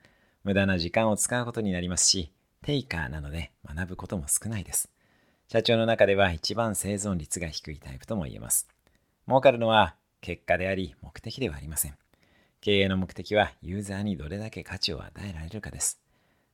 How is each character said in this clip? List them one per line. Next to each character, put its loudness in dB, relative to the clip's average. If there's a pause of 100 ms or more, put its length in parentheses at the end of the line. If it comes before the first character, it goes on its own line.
(420)
無 0
駄 4
な 2
時 -2
間 2
を 2
使 0
う -2
こ -8
と -4
に 0
な -2
り -4
ま -2
す 2
し、 0 (260)
テ -2
イ -2
カ -6
ー -4
な -8
の -10
で -6 (140)
学 -6
ぶ -10
こ -12
と -4
も -6
少 -2
な -4
い -6
で -14
す。 -2 (580)
社 2
長 4
の 4
中 6
で 4
は 6
一 -4
番 0
生 -2
存 -2
率 -4
が -4
低 -10
い -12
タ -16
イ -12
プ -18
と -4
も -2
言 -8
え -12
ま -8
す。 0 (580)
儲 6
か 8
る 0
の 2
は 6 (260)
結 -8
果 4
で 0
あ 0
り、 -6
目 -16
的 -12
で 0
は -6
あ -12
り -12
ま -8
せ -2
ん。 -16 (640)
経 4
営 4
の 2
目 -2
的 -8
は 4
ユ -6
ー -6
ザ -6
ー -4
に -2
ど -10
れ -6
だ -10
け -12
価 -10
値 -2
を -8
与 -16 (140)
え -8
ら -8
れ -8
る -10
か -10
で -10
す。 -2 (560)